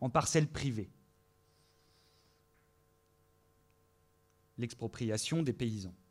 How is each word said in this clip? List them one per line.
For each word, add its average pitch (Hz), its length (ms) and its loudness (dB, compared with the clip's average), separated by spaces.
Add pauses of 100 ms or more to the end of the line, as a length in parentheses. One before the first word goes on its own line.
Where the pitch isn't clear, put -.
en 127 80 0
parcelles 151 380 4
privées. 113 420 -4 (3750)
L'expropriation 117 880 0
des 131 80 2
paysans. 107 420 -2 (180)